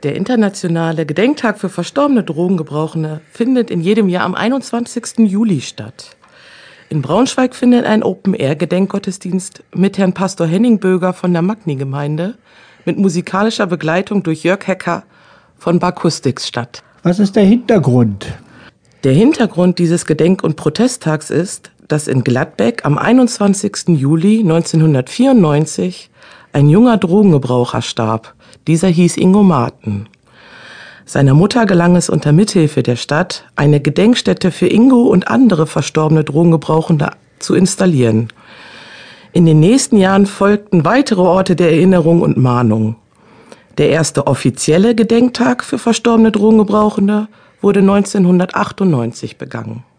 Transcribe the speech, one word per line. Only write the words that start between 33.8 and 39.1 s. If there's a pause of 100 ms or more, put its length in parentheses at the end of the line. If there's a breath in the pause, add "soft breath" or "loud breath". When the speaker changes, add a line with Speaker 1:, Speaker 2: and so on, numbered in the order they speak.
Speaker 1:
Gedenkstätte
für
Ingo
und
andere
verstorbene
Drogengebrauchende (260)
zu
installieren. (1040 loud breath)